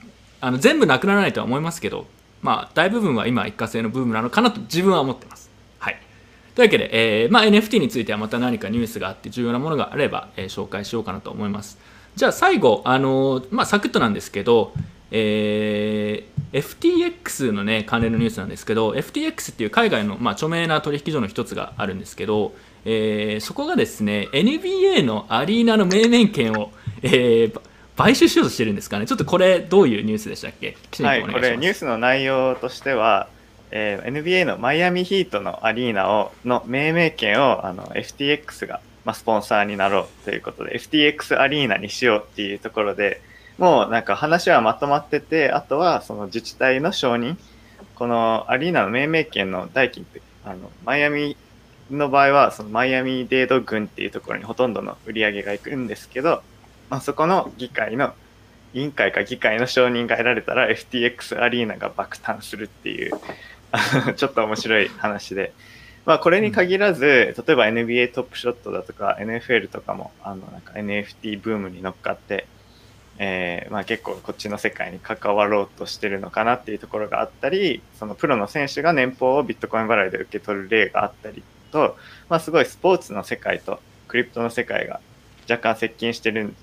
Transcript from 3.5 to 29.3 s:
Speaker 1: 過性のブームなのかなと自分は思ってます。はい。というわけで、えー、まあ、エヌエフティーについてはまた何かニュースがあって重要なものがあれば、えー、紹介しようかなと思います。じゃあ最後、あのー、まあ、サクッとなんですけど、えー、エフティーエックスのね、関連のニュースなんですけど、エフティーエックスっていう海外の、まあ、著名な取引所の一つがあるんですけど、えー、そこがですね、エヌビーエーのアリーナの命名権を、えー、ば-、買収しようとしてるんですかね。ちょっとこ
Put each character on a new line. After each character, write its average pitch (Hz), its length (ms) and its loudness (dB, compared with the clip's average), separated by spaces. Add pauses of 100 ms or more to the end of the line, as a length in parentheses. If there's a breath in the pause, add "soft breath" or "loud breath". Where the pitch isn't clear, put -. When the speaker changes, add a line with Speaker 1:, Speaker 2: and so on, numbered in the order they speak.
Speaker 1:
過 113 160 -4
性 113 140 -4
の 113 80 -4
ブ 131 120 -2
ー 123 40 0
ム 113 80 0
な 110 80 -2
の - 80 -2
か - 100 0
な 240 100 4
と - 120 -8
自 170 200 -2
分 196 100 6
は 170 80 4
思 135 120 0
っ - 60 -10
て - 80 -20
ま - 100 -20
す。 - 140 -20 (280)
は - 120 -6
い。 - 100 -8 (540 soft breath)
と 247 80 4
い - 20 10
う - 40 10
わ - 20 -2
け 143 80 4
で、 110 460 2
え - 20 4
ー、 - 40 2
ま 226 100 6
あ、 214 40 6
エ 220 60 6
ヌ 208 80 8
エ - 20 4
フ 214 80 0
テ - 80 2
ィ 196 40 4
ー - 20 4
に 120 80 0
つ 127 100 -2
い 107 60 -2
て 110 60 -2
は 107 60 -4
ま 107 100 -4
た 120 100 -4
何 120 200 0
か 101 120 -6
ニ 117 80 -2
ュ 117 60 0
ー - 20 -2
ス - 120 -8
が 92 100 -4
あ 98 40 -8
っ - 40 -16
て - 120 -16
重 120 160 -4
要 117 80 0
な 120 60 0
も 147 100 -4
の 156 80 -2
が - 160 -2
あ - 40 -8
れ 135 120 2
ば、 - 280 -6
え 98 80 -6
ー、 - 20 -8
紹 95 200 -8
介 104 200 -8
し - 80 -12
よ 113 60 -2
う 104 40 -4
か 92 80 -8
な 95 80 -8
と - 100 -12
思 104 160 -6
い 101 40 -2
ま 101 120 -6
す。 - 160 -18 (380 soft breath)
じ 269 80 0
ゃ 240 40 6
あ 180 40 2
最 370 260 0
後、 123 280 4
あ 127 120 2
の 135 440 0
ー、 - 80 -16
ま 226 140 0
あ、 - 20 -6
サ 208 120 2
ク 226 100 -2
ッ - 20 -14
と 156 100 2
な 117 80 2
ん 101 60 0
で - 80 -6
す - 100 -16
け 98 100 -4
ど、 117 300 4 (380 loud breath)
え 107 1120 -2 (280)
ー、 135 60 -2
エ - 20 0
フ - 160 -8
テ 330 120 2
ィ 359 100 4
ー 349 60 2
エ - 40 0
ッ 339 140 -8
ク - 80 -10
ス 123 220 -2
の 101 100 -2
ね、 107 220 0
関 117 160 -2
連 117 120 0
の 113 40 0
ニ 113 80 2
ュ 113 40 2
ー - 20 -6
ス - 80 -8
な 95 60 -4
ん 98 40 -8
で 101 80 -10
す - 80 -14
け 110 100 -2
ど、 110 220 2
エ 143 60 -2
フ - 100 -12
テ 294 80 -4
ィ - 40 -2
ー - 20 -2
エ - 20 -2
ッ 311 60 -2
ク - 80 -10
ス - 100 -12
っ - 20 -18
て 226 100 -4
い - 20 0
う - 40 -4
海 233 200 4
外 110 140 0
の、 101 120 -4
ま 113 140 0
あ、 - 20 0
著 156 160 -4
名 170 180 -2
な 156 140 0
取 147 240 -4
引 165 80 -4
所 151 80 0
の 104 60 0
一 110 180 -4
つ - 100 -10
が 98 220 -8
あ 110 80 -4
る 95 100 -4
ん 95 40 -8
で - 80 -14
す - 100 -18
け - 80 -8
ど、 107 280 0 (340 loud breath)
え 107 520 0
ー、 104 60 -8
そ - 80 -10
こ 285 140 -6
が 302 100 0
で 131 80 4
す - 180 -4
ね、 104 300 -2
エ 139 100 2
ヌ 285 160 2
ビ 370 120 -4 (100)
ー 381 140 4
エ - 60 2
ー - 20 4
の 110 260 -2
ア 123 160 0
リ 220 180 2
ー - 20 4
ナ 226 120 4
の 208 80 4
命 208 240 4
名 240 200 6
権 117 260 0
を、 107 180 -6 (300 loud breath)
え 117 480 6
ー、 - 40 -10
ば-、 - 60 -12 (360 soft breath)
買 220 200 6
収 330 120 6
し - 80 0
よ 339 80 6
う - 20 4
と - 40 0
し - 60 -8
て 120 80 2
る 107 80 0
ん 98 40 -2
で 101 60 -6
す - 60 -12
か 104 100 -4
ね。 107 80 -4
ち - 60 -2
ょ - 40 -2
っ - 20 -2
と 156 80 0
こ 175 100 2